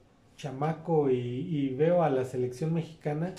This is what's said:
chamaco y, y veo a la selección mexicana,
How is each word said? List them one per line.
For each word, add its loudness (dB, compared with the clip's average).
chamaco 0
y, 4
y -2
veo 4
a 4
la 2
selección -2
mexicana, -4